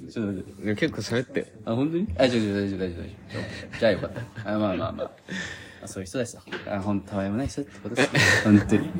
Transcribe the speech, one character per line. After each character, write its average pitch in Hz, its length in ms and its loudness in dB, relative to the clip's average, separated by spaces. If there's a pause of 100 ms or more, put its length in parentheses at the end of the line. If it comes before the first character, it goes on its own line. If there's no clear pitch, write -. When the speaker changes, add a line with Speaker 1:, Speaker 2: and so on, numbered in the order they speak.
Speaker 1:
っ 123 40 -16
と 120 100 -4
待 98 180 -2
っ 92 40 -8
て。 - 200 -16
Speaker 2:
で 101 80 0
も 101 60 0
結 - 160 0
構 - 80 -6
喋 120 220 0
っ - 20 -16
て。 - 280 -4 (120)
Speaker 1:
あ、 117 100 -2
本 143 160 2
当 165 60 0
に？ 190 100 -2 (100)
あ、 131 80 6
違 127 40 6
う - 40 0
違 110 180 2
う、 98 40 0
大 101 140 0
丈 98 60 -4
夫、 90 40 -4
大 92 100 -2
丈 85 60 -8
夫、 80 60 -8
大 - 80 -10
丈 - 0 - (680)
夫。 - 40 -8
じ 117 60 4
ゃ 113 40 8
あ - 20 6
よ 90 80 2
か 87 80 -4
っ - 40 -8 (320)
た。 101 100 -4
あ、 107 60 0
ま 104 120 2
あ 87 40 0
ま 87 140 -2
あ - 40 -6
ま - 100 -6
あ。 - 80 -8 (720)
あ、 98 40 -12
そ 98 120 -10
う 95 40 -4
い - 20 -12
う - 20 -12
人 - 120 -6
で 120 60 0
す - 100 -10
よ。 - 60 -18 (280)
あ、 101 100 -2
ほ 101 140 0
ん 98 80 2
と、 - 100 -12
た 101 60 -2
わ 95 80 0
い 98 40 -2
も 104 80 0
な 131 60 0
い - 40 0
人 - 140 -6
っ 143 40 -4
て - 140 -16
こ 104 100 -8
と 120 60 -6
で 123 80 4
す - 100 2
ね。 143 60 4 (240)
本 104 240 10
当 - 100 6
に。 - 120 0 (100)